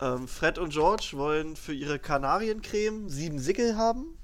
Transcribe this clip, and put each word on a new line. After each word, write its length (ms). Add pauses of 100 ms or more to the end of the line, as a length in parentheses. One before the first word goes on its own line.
Ähm, 280
Fred 300
und 120
George 440
wollen 420
für 160
ihre 260
Kanariencreme 1120
sieben 300
Sickel 380
haben. 480